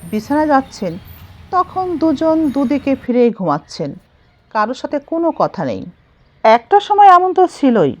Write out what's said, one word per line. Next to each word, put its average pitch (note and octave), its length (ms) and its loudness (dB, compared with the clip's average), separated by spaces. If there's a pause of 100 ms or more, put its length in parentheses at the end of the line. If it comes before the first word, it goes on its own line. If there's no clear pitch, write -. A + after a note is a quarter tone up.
বিছানায় C#4+ 440 -4
যাচ্ছেন, C4+ 400 -4 (580)
তখন F#4 340 -4 (140)
দুজন D#4+ 380 0 (140)
দুদিকে C#4 460 -2
ফিরেই A#3+ 340 0
ঘুমাচ্ছেন, D3+ 600 -6 (640)
কারোর A3+ 260 -4
সাথে D4 260 -6
কোনো E4 260 -2
কথা - 320 -4
নেই। - 180 -6 (640)
একটা A#3 360 4
সময় G4+ 340 6
এমন F4+ 200 2
তো F#4 140 4
ছিলই G#3 520 0